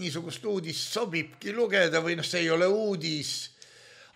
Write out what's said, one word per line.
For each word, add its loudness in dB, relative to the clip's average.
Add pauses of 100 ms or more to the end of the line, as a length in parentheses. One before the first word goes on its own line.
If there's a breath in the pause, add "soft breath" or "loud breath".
niisugust -6
uudist -4
sobibki -4
lugeda 4
või 0
noh, -4
see 0
ei 2
ole 6
uudis, 0 (640 loud breath)